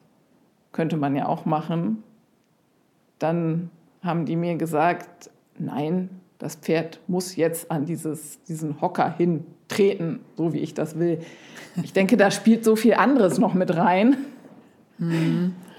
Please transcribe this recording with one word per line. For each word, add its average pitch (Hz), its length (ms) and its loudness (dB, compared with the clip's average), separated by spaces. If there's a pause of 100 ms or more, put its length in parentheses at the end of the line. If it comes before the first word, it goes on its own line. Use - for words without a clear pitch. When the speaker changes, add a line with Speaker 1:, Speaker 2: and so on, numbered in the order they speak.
(720)
Speaker 1:
könnte 165 240 -2
man 143 200 0
ja - 100 -2
auch - 180 -4
machen, 165 580 -2 (1160)
dann 165 520 -2 (320)
haben 170 240 -2
die 165 100 -2
mir 170 200 -2
gesagt, 160 720 -2 (280)
"Nein, 156 500 -4 (300)
das - 180 -10
Pferd 160 500 -2
muss 180 300 -4
jetzt 165 340 -2
an 147 160 -4
dieses, - 580 -8
diesen 156 360 -8
Hocker 170 360 -2
hintreten, 175 1040 -2 (160)
so 160 160 0
wie - 60 -2
ich 160 160 -6
das 160 240 -6
will." 165 220 0 (600)
Ich - 100 -10
denke, 196 240 4
da 196 140 6
spielt 226 340 2
so 220 120 6
viel 220 180 4
anderes 214 440 4
noch 214 160 2
mit 185 220 2
rein. 185 400 4 (840)
Speaker 2:
Mhm. 165 560 0 (240)